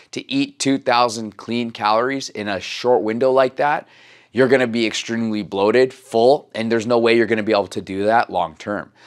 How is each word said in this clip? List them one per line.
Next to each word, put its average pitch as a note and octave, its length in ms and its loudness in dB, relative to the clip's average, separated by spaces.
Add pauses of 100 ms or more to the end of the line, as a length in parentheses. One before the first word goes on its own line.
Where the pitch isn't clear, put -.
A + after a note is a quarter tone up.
(120)
to - 180 -10
eat C#3 300 -4
two C3+ 180 0
thousand A#2 580 0
clean A#2 360 -6
calories A#2 560 -2
in G#2+ 180 -10
a G2 140 -4
short - 420 0
window A#2+ 300 0
like C3 240 2
that, D3 320 -2 (420)
you're C3 160 4
gonna B2+ 220 4
be A2+ 180 0
extremely A2 560 -4
bloated, G#2+ 500 2
full, B2+ 640 2
and A2+ 160 -4
there's A2+ 160 0
no A#2+ 140 2
way A#2 160 4
you're A2+ 100 4
gonna A2 160 -2
be G2+ 80 -4
able G2+ 160 2
to G2 160 -10
do F#2+ 220 -6
that A2+ 260 0
long F2 240 -4
term. G2 380 -10 (140)